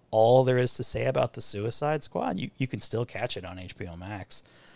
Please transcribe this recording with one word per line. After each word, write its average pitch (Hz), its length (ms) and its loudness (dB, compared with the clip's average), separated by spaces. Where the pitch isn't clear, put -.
all 117 360 8
there 127 120 4
is 123 180 2
to - 80 -6
say 120 220 -4
about 127 280 0
the - 80 -12
Suicide 143 600 -4
Squad. - 380 -4
You, 147 180 -6
you 135 80 0
can 127 140 -6
still 113 260 -4
catch 117 300 -6
it 90 80 -8
on 90 160 -10
H 92 180 -12
B 101 100 -10
O 85 100 -12
Max. 95 440 -10